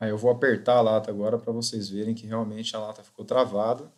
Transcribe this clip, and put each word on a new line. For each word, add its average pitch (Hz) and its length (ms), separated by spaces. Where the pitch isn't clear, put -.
Aí 110 120
eu 104 60
vou 117 120
apertar 123 480
a 120 40
lata 110 280
agora 107 300
pra 117 120
vocês 113 380
verem 107 240
que 113 140
realmente 110 480
a 110 40
lata 107 240
ficou - 220
travada. 123 720